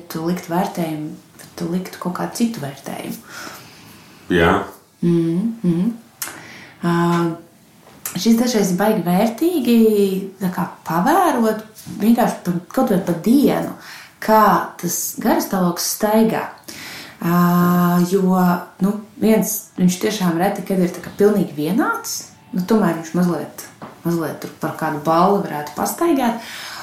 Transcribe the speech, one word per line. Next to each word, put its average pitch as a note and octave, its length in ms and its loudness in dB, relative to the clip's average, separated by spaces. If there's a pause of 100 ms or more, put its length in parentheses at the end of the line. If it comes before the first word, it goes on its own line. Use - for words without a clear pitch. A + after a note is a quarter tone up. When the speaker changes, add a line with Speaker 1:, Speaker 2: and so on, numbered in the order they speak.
Speaker 1:
tu D#3+ 180 -6
liktu F3+ 260 -4
vērtējumu, D3+ 560 -4 (240)
tad - 220 -20
tu E3+ 160 -6
liktu F3+ 280 -6
kaut F3+ 180 -6
kādu F3 180 -8
citu A#3 260 -2
vērtējumu. - 580 -10 (1120)
Speaker 2:
Jā. E2+ 240 4 (440)
Speaker 1:
Mhm, E3+ 640 0
mhm. F3+ 320 0 (880)
Ā, E3+ 120 0 (1160)
šis A3+ 260 2
dažreiz A3 340 0
ir F3 80 0
baigi G3+ 240 2
vērtīgi, A#3 760 2 (580)
tā F#3 160 -2
kā F3+ 160 -4 (160)
pavērot, A#3+ 800 2 (320)
vienkārši A3+ 480 2
pa, F3 100 -2 (140)
kaut - 260 0
vai F3+ 80 2
pa F3 140 -2
dienu, G3+ 580 2 (440)
kā A3 260 4 (320)
tas - 240 -6 (180)
garastāvoklis F#3+ 720 -2
staigā. G#3 560 2 (720)
Ā, E3+ 180 0 (680)
jo, F#3 340 2 (400)
nu, G3+ 180 0 (200)
viens, G#3+ 400 2 (180)
viņš F3+ 260 2
tiešām F#3 400 -2
reti, G3+ 240 -2
kad F#3 160 -2
ir F3 140 2
tā - 100 -12
kā - 100 -14
pilnīgi G3+ 440 2
vienāds, C4+ 580 -2 (320)
nu, - 160 -4
tomēr F3+ 340 2
viņš - 180 -10
mazliet, F3 520 -2 (320)
mazliet E3 420 -2
tur - 140 -12
par - 220 -6
kādu D3+ 260 -4
balli F3 400 4
varētu D3 320 -8
pastaigāt, C4 640 0 (420)